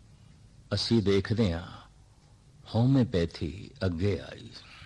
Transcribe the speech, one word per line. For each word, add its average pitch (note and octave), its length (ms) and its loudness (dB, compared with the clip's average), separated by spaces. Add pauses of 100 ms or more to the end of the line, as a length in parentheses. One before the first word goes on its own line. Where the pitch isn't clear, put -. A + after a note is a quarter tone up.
(760)
ਅਸੀਂ A2+ 280 2
ਦੇਖਦੇ G2 500 2
ਹਾਂ, E2 140 -6 (1080)
ਹੋਮਿਓਪੈਥੀ G2+ 960 0 (160)
ਅੱਗੇ F2+ 340 0
ਆਈ, - 300 -16 (360)